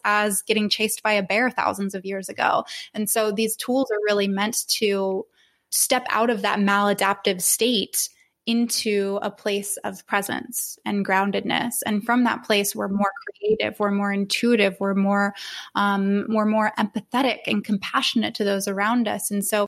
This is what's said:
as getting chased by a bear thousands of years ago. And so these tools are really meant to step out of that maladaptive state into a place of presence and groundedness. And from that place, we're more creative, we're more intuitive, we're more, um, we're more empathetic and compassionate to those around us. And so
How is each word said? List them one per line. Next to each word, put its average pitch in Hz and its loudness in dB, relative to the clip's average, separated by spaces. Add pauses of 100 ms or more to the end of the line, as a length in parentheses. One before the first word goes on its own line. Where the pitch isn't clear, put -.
as 208 2
getting 208 0
chased - -2
by 214 2
a 202 2
bear 226 2
thousands 196 -2
of 185 -10
years 196 -6
ago. - 0 (300)
And 214 -4
so 214 2
these 220 0
tools 254 0
are 208 0
really 202 2
meant 202 0
to 196 0 (440)
step 254 0
out 233 2
of 202 0
that 208 2
maladaptive 202 2
state - 0 (360)
into 208 0
a 202 -4
place 202 -4
of 196 -8
presence - -4
and 202 0
groundedness. 196 0
And 208 0
from 240 2
that 240 0
place, 202 2
we're 208 -4
more 196 0 (140)
creative, 214 -2
we're 202 2
more 202 0
intuitive, 202 2
we're 196 0
more, 202 2 (400)
um, 202 2
we're 214 2
more 214 2
empathetic 226 -2
and 208 0
compassionate 214 -2
to 208 -2
those 196 0
around 208 0
us. 208 -4
And 202 -2
so 208 0